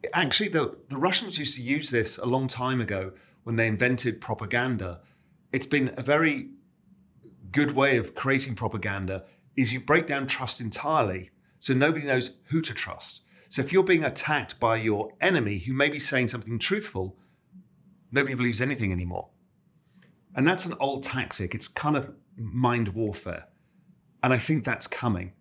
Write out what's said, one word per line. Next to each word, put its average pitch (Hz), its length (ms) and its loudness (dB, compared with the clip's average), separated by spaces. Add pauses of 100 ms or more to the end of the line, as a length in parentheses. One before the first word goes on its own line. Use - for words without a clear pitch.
(120)
Actually, 175 360 2
the, 151 280 0 (100)
the 139 100 -8
Russians 180 400 0
used 147 180 -2
to 127 60 -10
use 143 280 -2
this 117 280 0
a - 80 -8
long 131 220 2
time 127 320 -2
ago 98 320 -4 (320)
when 117 120 -2
they 113 120 4
invented 120 540 2
propaganda. 113 800 -2 (540)
It's 131 120 -2
been 131 320 2
a 131 60 -8
very 147 460 2 (1000)
good 147 200 4
way 135 260 4
of 110 160 -2
creating 135 420 0
propaganda, 98 680 -4 (320)
is 123 180 2
you 156 60 -4
break 170 260 2
down 139 220 -2
trust - 320 -4
entirely 110 720 0 (260)
so - 160 -2
nobody 147 320 4
knows 127 260 0 (180)
who 160 120 2
to 120 120 -6
trust. - 480 -6 (260)
So - 140 -4
if 139 120 -2
you're 190 80 8
being 175 220 4
attacked 143 560 -2
by 113 160 4
your 110 460 0
enemy 131 360 2
who 95 160 -4
may 143 160 4
be 151 100 -6
saying 127 280 0
something 113 320 -4
truthful, 95 580 -4 (920)
nobody 135 240 0
believes 120 260 0
anything 117 300 0
anymore. 90 380 -4 (1080)
And 131 100 2
that's 180 200 2
an 175 160 -6
old 139 220 -2
tactic. - 520 -4
It's - 140 -4
kind 147 260 0
of 127 180 -4 (220)
mind 117 540 0
warfare. 95 580 -4 (760)
And 131 120 4
I 127 40 4
think 135 280 0
that's 113 200 -2
coming. 92 560 -2